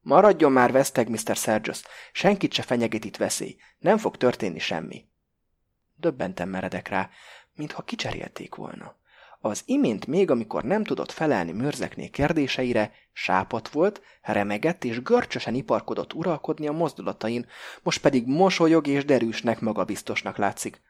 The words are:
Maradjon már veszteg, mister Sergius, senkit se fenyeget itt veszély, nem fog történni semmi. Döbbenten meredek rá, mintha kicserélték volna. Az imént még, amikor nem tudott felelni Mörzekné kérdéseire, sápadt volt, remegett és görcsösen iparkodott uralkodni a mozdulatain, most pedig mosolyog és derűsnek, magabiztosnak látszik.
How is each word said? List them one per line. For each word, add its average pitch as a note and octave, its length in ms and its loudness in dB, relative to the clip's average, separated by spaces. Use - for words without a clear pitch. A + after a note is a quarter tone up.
Maradjon D#3+ 520 6
már B2 200 6
veszteg, C3 360 2
mister A2 280 -2
Sergius, - 460 -2
senkit G3 400 0
se - 100 -4
fenyeget A2+ 420 0
itt G2 120 -10
veszély, - 400 -4
nem G3+ 200 2
fog - 180 -2
történni G#2+ 420 0
semmi. - 500 -8
Döbbenten A#2+ 540 -4
meredek F#2 400 -6
rá, F#2+ 220 -4
mintha - 280 -10
kicserélték - 720 -10
volna. - 420 -14
Az G#2+ 240 -4
imént A#3 420 0
még, F3 240 2
amikor A2+ 340 0
nem G3 200 0
tudott - 280 -4
felelni G#2+ 400 0
Mörzekné A2+ 560 -6
kérdéseire, C3 840 0
sápadt G2 560 -2
volt, F#3 340 0
remegett G#2 600 -2
és A#2+ 180 -4
görcsösen B2 520 -2
iparkodott A2+ 600 -2
uralkodni D#3 520 -4
a D3 60 -2
mozdulatain, A#2+ 760 -4
most - 180 -2
pedig C3 260 4
mosolyog D#3+ 600 4
és C#3 180 0
derűsnek, A#2 560 2
magabiztosnak G2+ 760 -4
látszik. - 540 -4